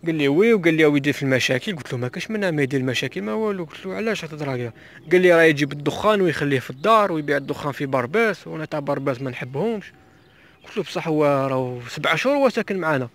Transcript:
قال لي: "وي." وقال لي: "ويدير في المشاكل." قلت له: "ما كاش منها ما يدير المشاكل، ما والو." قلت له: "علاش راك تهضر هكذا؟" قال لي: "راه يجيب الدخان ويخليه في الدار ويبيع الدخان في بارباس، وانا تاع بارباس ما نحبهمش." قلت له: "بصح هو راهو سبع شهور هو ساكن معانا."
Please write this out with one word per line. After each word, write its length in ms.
قال 100
لي: 120
"وي." 260
وقال 200
لي: 120
"ويدير 280
في 100
المشاكل." 520
قلت 180
له: 60
"ما 80
كاش 240
منها 200
ما 100
يدير 180
المشاكل، 420
ما 120
والو." 320
قلت 200
له: 100
"علاش 280
راك 80
تهضر 240
هكذا؟" 180
قال 100
لي: 120
"راه 100
يجيب 280
الدخان 500
ويخليه 380
في 100
الدار 420
ويبيع 260
الدخان 340
في 140
بارباس، 640
وانا 180
تاع 140
بارباس 420
ما 80
نحبهمش." 640
قلت 120
له: 60
"بصح 240
هو 440
راهو 280
سبع 260
شهور 200
هو 140
ساكن 280
معانا." 380